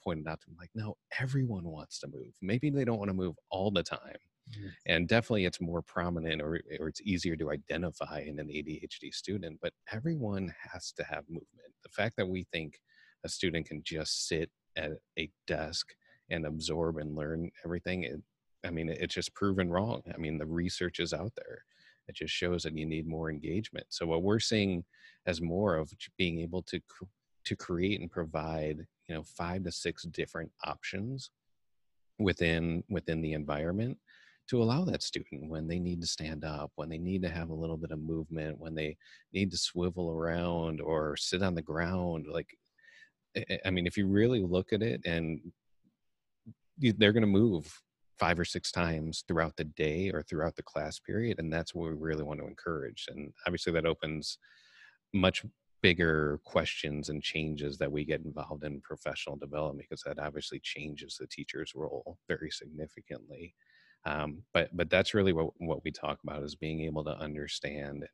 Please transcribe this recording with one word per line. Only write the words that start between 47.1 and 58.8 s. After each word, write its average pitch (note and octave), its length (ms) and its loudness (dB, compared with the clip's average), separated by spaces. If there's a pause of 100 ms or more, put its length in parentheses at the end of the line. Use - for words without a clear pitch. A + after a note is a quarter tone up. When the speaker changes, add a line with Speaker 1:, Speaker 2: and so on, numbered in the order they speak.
Speaker 1:
gonna A2+ 140 8
move G2 440 6 (480)
five E2+ 220 6
or E2+ 60 4
six - 260 -4
times E2 560 0
throughout D#2+ 280 2
the D#2 80 -2
day D#2 460 0
or D#2+ 120 -2
throughout D#2+ 340 0
the - 60 -8
class D#2 360 -4
period. G#2+ 400 0
And D#2+ 140 -2
that's E2 220 -2
what E2 160 -2
we D#2 40 -2
really D#2 300 0
want D2+ 160 -4
to D2 60 -8
encourage. D2 600 -6
And C#2+ 240 -10 (140)
obviously F2 280 0
that D#2+ 100 4
opens D#2 540 0 (760)
much F#2 320 6 (380)
bigger D#2 640 6
questions D2+ 640 0
and D2+ 120 -4
changes D2 560 -2
that C#2+ 140 0
we D2+ 120 0
get D2+ 200 -2
involved D2 400 -8
in C#2+ 160 -6